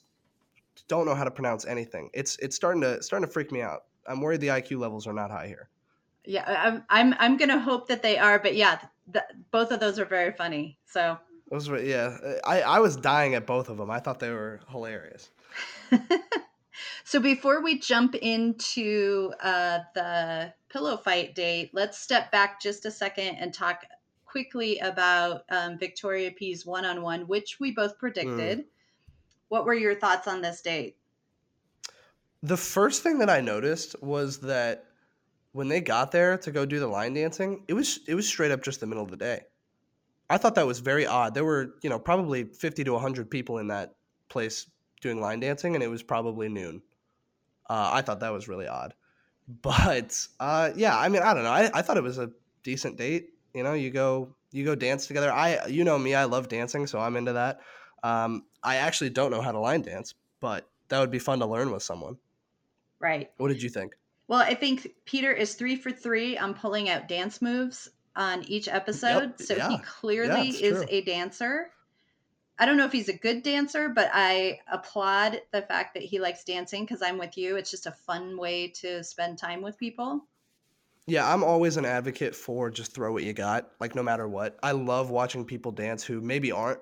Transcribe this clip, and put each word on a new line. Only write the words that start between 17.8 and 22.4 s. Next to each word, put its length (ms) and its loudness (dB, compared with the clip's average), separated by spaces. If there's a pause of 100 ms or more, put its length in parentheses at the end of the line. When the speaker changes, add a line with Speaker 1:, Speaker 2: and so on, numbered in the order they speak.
Speaker 2:
into, 1160 0 (100)
uh, 380 2 (140)
the 600 -2 (160)
pillow 280 -2
fight 360 0
date, 380 -2
let's 280 -2
step 320 0
back 300 4